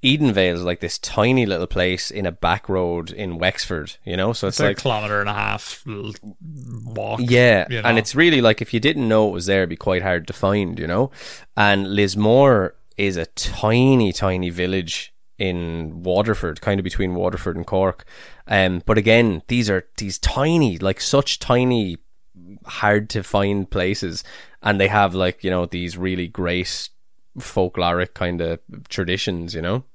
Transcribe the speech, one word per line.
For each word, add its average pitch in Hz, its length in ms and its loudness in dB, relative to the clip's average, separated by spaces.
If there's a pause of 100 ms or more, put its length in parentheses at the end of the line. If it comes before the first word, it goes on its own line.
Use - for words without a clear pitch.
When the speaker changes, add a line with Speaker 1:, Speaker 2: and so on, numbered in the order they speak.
Speaker 1:
Edenvale 123 480 4
is, 87 100 -4
like, 87 180 -4
this - 180 -6
tiny 120 480 2
little 92 200 -2
place 90 440 -2
in 98 160 -6
a 87 40 -2
back 85 380 -2
road 87 420 -2
in 87 280 -8
Wexford, 87 560 -4 (100)
you 87 100 -6
know? 95 200 0
So - 120 -4
it's 95 100 -4
Speaker 2:
It's, - 40 -2
like, 104 80 2
Speaker 1:
like 101 100 -2
Speaker 2:
a - 40 -12
kilometer 107 380 -2
and 101 80 -2
a 104 40 -4
half 104 560 -6
l-, 101 240 -10 (720)
walk. 113 380 -6
Speaker 1:
Yeah, 120 480 6
Speaker 2:
you 117 80 -4
Speaker 1:
and 113 160 2
Speaker 2:
know? - 20 4
Speaker 1:
it's 110 180 0
really, 156 280 4
like, 110 180 4
if - 140 -8
you 117 40 2
didn't 131 300 2
know 110 180 4
it 98 60 0
was 90 140 -6
there, 98 140 4
it'd 90 100 0
be 85 60 -10
quite 92 260 0
hard 87 240 -2
to - 80 -12
find, 95 440 0
you 80 80 -6
know? 98 240 0 (460)
And 101 380 2
Lismore 104 800 4 (240)
is 98 180 0
a 82 100 -2
tiny, 120 880 2
tiny 92 380 -2
village 90 640 -4 (240)
in 85 640 -4
Waterford, 92 580 0
kind 98 180 0
of 95 60 -2
between 92 300 -2
Waterford 90 420 -2
and 85 100 -8
Cork. 95 380 0 (420)
Um, 92 380 2
but 110 140 4
again, 110 500 4
these 120 220 0
are 95 160 -2 (100)
these 98 220 -8
tiny, 143 580 2
like, 95 240 -2
such - 380 0
tiny, 120 580 0 (720)
hard 104 440 0
to 107 120 -4
find 101 460 0
places. 92 540 -2 (400)
And 101 160 2
they 95 100 6
have, 101 260 4
like, 92 280 -2
you 95 80 -2
know, 90 160 0
these 87 300 -8
really 90 320 -4
great 90 640 -4 (480)
folkloric 90 760 -2
kind 87 260 -4
of 82 180 -4 (300)
traditions, 90 680 -4
you 80 80 -8
know? 104 220 -4 (100)